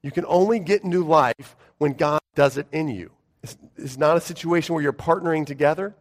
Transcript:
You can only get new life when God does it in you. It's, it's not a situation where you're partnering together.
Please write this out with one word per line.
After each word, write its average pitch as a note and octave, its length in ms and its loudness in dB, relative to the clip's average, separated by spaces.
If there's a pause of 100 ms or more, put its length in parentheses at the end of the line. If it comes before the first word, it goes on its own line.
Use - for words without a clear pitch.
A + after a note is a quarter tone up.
You C#3 80 -10
can - 160 -4
only G3 340 4
get F#3+ 240 0
new F3+ 200 0
life C#3+ 520 2 (220)
when D3 140 0
God D3 280 0 (140)
does C#3 220 2
it C#3+ 160 -8
in D#3 160 -2
you. F#2 220 -8 (320)
It's, - 140 -18 (200)
it's C3 220 -14
not D#3 180 4
a E3 40 2
situation E3+ 540 -4
where D#3 80 -2
you're D3 100 0
partnering D#3+ 540 -2
together. D3+ 540 -2